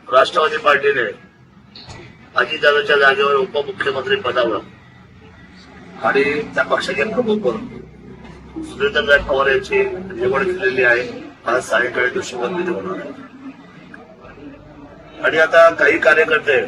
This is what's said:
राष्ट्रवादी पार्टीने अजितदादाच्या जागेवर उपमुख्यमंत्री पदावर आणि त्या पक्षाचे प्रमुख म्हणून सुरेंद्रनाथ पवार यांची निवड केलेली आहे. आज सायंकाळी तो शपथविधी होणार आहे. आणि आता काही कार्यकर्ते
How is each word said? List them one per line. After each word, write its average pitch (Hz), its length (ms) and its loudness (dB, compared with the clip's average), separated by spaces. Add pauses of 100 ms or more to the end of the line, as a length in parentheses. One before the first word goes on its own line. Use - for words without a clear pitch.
(120)
राष्ट्रवादी 143 440 2
पार्टीने 139 480 2 (1300)
अजितदादाच्या 147 600 2
जागेवर 139 360 4
उपमुख्यमंत्री 135 840 -2
पदावर 120 400 -2 (1400)
आणि 139 200 2 (320)
त्या 135 100 0
पक्षाचे - 400 -2
प्रमुख 220 340 -2
म्हणून - 1300 -10
सुरेंद्रनाथ 143 640 0
पवार 139 180 2
यांची 139 360 2
निवड - 600 -2
केलेली 127 420 0
आहे. 120 240 2 (380)
आज 123 180 -2
सायंकाळी 123 500 -2
तो - 80 -4
शपथविधी 175 480 -6
होणार - 280 -8
आहे. - 140 -12 (2000)
आणि 156 180 0
आता 165 340 8
काही 147 260 2
कार्यकर्ते 156 680 2